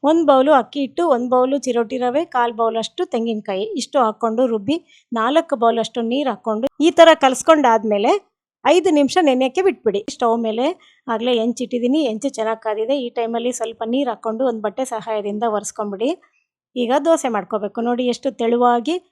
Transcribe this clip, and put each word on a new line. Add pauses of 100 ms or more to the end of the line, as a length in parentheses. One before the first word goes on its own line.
ಒಂದು
ಬೌಲು
ಅಕ್ಕಿ
ಹಿಟ್ಟು,
ಒಂದು
ಬೌಲು
ಚಿರೋಟಿ
ರವೆ,
ಕಾಲ್
ಬೌಲಷ್ಟು
ತೆಂಗಿನಕಾಯಿ, (120)
ಇಷ್ಟು
ಹಾಕ್ಕೊಂಡು
ರುಬ್ಬಿ (340)
ನಾಲ್ಕು
ಬೌಲಷ್ಟು
ನೀರು
ಹಾಕ್ಕೊಂಡು (140)
ಈ
ಥರ (120)
ಕಲಿಸ್ಕೊಂಡಾದ್ಮೇಲೆ (520)
ಐದು
ನಿಮಿಷ
ನೆನೆಯೋಕ್ಕೆ
ಬಿಟ್ಬಿಡಿ.
ಸ್ಟವ್
ಮೇಲೆ (420)
ಆಗಲೇ
ಹೆಂಚಿಟ್ಟಿದ್ದೀನಿ,
ಹೆಂಚು
ಚೆನ್ನಾಗಿ
ಕಾದಿದೆ.
ಈ
ಟೈಮಲ್ಲಿ
ಸ್ವಲ್ಪ
ನೀರು
ಹಾಕ್ಕೊಂಡು
ಒಂದು
ಬಟ್ಟೆ
ಸಹಾಯದಿಂದ
ಒರೆಸ್ಕೊಂಬಿಡಿ. (680)
ಈಗ (140)
ದೋಸೆ
ಮಾಡ್ಕೋಬೇಕು.
ನೋಡಿ
ಎಷ್ಟು
ತೆಳುವಾಗಿ (160)